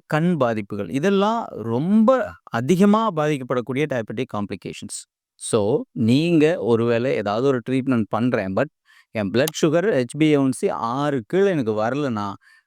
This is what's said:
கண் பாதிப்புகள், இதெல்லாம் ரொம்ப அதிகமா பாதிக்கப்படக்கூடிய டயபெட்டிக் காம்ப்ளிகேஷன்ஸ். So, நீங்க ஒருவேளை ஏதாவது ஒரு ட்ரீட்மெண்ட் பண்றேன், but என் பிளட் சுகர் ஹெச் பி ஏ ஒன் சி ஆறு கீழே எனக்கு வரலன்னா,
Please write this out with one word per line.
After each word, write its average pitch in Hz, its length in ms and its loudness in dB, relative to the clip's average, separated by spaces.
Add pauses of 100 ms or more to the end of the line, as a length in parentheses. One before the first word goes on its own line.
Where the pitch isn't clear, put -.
கண் 160 300 0
பாதிப்புகள், 107 540 -2
இதெல்லாம் 196 500 0 (240)
ரொம்ப 185 460 2 (400)
அதிகமா 185 520 4 (100)
பாதிக்கப்படக்கூடிய 139 760 -2
டயபெட்டிக் 120 460 -6
காம்ப்ளிகேஷன்ஸ். 101 680 -8 (420)
So, - 180 0 (440)
நீங்க 147 420 4 (180)
ஒருவேளை 117 520 2
ஏதாவது 110 320 -2
ஒரு 135 140 2
ட்ரீட்மெண்ட் 127 480 -2
பண்றேன், 110 460 -2
but 135 140 0 (460)
என் 104 160 -2
பிளட் 135 260 0
சுகர் 170 340 2
ஹெச் 127 280 0
பி 156 80 4
ஏ 151 100 4
ஒன் 135 160 2
சி - 140 -4 (220)
ஆறு 139 380 -2
கீழே 196 240 2
எனக்கு 113 240 0
வரலன்னா, 113 520 -2 (400)